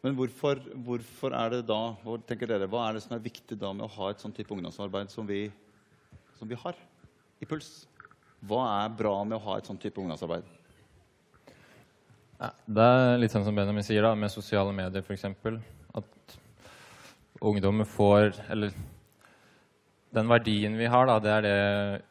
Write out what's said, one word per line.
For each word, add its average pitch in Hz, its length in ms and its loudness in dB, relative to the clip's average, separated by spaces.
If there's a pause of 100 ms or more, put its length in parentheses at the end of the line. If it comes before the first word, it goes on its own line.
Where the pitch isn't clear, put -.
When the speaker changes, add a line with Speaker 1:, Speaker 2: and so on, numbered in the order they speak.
Speaker 1:
Men 135 140 0
hvorfor, 131 420 0 (160)
hvorfor 123 560 -6
er 117 200 0
det 123 160 -4
da, 113 260 0 (100)
hvor 117 140 -6 (100)
tenker 117 200 -6
dere, 98 200 0
hva 113 220 -2
er 110 60 -4
det 107 80 -8
som - 120 -10
er 110 80 -8
viktig 117 340 -12
da 98 140 -6
med 104 160 -8
å 104 80 -14
ha 98 140 -4
et 104 100 -8
sånn 107 160 -12
type 107 160 -10
ungdomsarbeid 98 580 -8
som 110 160 -10
vi, 101 240 -4 (880)
som 110 120 -14
vi 120 60 -8
har 175 200 -8 (680)
i - 40 -12
Puls? - 400 -12 (600)
Hva 107 400 0
er 110 40 -2
bra 104 340 0
med 110 160 -4
å 101 40 -12
ha 101 140 -4
et - 80 -6
sånn 98 140 -10
type - 180 -8
ungdomsarbeid? 85 460 -6 (2000)
Speaker 2:
Ja, 113 120 -8 (160)
det 107 160 4
er 123 340 8
litt 117 140 2
sånn 104 140 2
som 104 100 0
Benjamin 104 280 0
sier 107 200 2
da, 110 100 4
med 104 160 -2
sosiale 101 420 0
medier 95 300 -4
for 95 120 -8
eksempel, 101 440 -6 (380)
at - 420 -14 (1040)
ungdommen 104 440 2
får, 104 500 6 (160)
eller 104 200 -2 (1400)
den 113 160 0
verdien 110 480 4
vi 117 80 0
har 123 220 4
da, 117 120 6
det 104 140 2
er 107 80 4
det 101 680 2